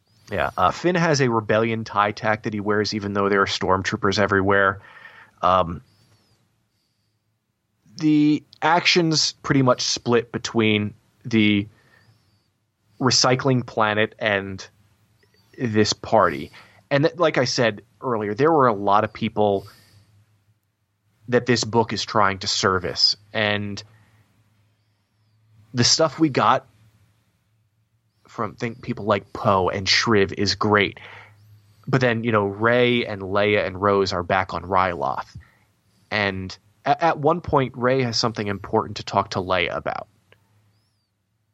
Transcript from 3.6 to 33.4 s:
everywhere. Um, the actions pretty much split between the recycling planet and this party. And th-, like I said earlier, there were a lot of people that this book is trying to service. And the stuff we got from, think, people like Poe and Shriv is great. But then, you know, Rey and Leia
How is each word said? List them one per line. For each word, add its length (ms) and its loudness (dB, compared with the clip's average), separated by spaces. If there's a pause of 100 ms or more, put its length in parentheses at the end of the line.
everywhere. 640 2 (600)
Um, 400 0 (2250)
the 460 2 (180)
actions 720 2 (100)
pretty 180 2
much 200 2
split 500 -2
between 640 0 (300)
the 420 2 (1300)
recycling 640 2
planet 520 0
and 480 -4 (920)
this 360 0
party. 580 0 (380)
And 160 2
th-, 120 0
like 200 0
I 80 2
said 380 -2 (180)
earlier, 320 -4
there 180 2
were 160 4
a 60 4
lot 300 2
of 100 0
people 540 -2 (1600)
that 180 0
this 180 2
book 300 0
is 100 -6
trying 360 0
to 80 -8
service. 680 0 (160)
And 500 -4 (1900)
the 100 0
stuff 360 0
we 100 4
got 360 2 (1600)
from, 280 -8
think, 260 -8
people 240 -8
like 280 -2
Poe 360 2
and 180 -6
Shriv 460 2
is 220 -2
great. 440 0 (880)
But 140 2
then, 220 0
you 80 -2
know, 140 2
Rey 600 2
and 160 -10
Leia 440 0